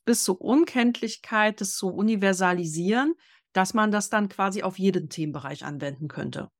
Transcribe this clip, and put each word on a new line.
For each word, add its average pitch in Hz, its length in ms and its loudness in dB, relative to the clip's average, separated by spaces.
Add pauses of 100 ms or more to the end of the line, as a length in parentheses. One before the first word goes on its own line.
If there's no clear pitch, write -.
bis 233 180 2
zur 185 180 -2
Unkenntlichkeit, 233 1200 0
das 196 140 -4
zu 190 140 -4
universalisieren, 190 1300 2 (380)
dass 190 200 2
man 214 180 4
das 208 180 0
dann 208 200 0
quasi 196 340 -2
auf 185 140 -4
jeden 185 320 2
Themenbereich 143 560 -6
anwenden 143 420 -6
könnte. - 420 -8 (100)